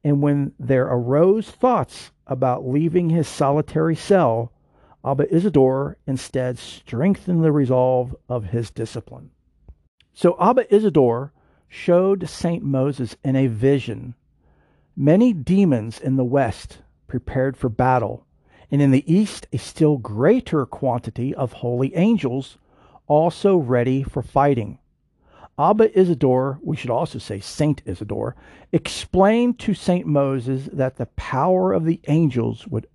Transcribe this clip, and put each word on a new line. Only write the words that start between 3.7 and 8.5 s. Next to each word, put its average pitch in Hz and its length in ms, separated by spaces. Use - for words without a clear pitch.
cell, 120 560
Abba 139 300
Isidore 143 640
instead 127 520
strengthened 170 840
the 156 100
resolve 127 600
of 120 180
his 113 240